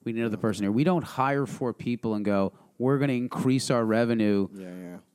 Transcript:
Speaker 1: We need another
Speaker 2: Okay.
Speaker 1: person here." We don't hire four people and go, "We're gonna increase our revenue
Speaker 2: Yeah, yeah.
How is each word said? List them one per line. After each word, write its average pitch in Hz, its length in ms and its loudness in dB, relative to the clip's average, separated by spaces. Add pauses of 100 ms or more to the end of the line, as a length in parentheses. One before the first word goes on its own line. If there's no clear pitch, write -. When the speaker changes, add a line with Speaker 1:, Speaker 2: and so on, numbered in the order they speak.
Speaker 1:
We 117 80 -6
need 113 100 -4
another 113 160 -2
Speaker 2:
Okay. - 40 -10
Speaker 1:
person 104 220 0
here." 98 80 2
We 120 120 4
don't 170 200 2
hire 135 420 0
four 120 280 -6
people 117 420 -4
and 104 100 -2
go, 98 280 2 (260)
"We're 135 180 2
gonna 135 160 0
increase 127 560 0
our 120 160 2
revenue 110 680 2
Speaker 2:
Yeah, 95 140 -14
yeah. 90 320 -14 (180)